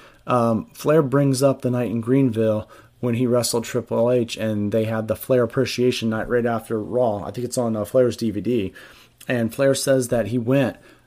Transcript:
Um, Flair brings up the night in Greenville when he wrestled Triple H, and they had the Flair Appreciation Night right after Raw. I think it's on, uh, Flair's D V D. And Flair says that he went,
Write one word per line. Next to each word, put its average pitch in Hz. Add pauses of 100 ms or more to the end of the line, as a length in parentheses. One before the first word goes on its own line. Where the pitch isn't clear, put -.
(280)
Um, 117
Flair 156
brings 135
up 135
the 127
night 123
in 117
Greenville 110 (300)
when 120
he 127
wrestled 120
Triple 117
H, 123
and 104
they 113
had 110
the 107
Flair 123
Appreciation 120
Night 110
right 120
after 113
Raw. 104
I -
think 123
it's 120
on, 117
uh, 107
Flair's 123
D 110
V 98
D. 101 (540)
And 117
Flair 135
says 135
that 117
he 117
went, 123 (320)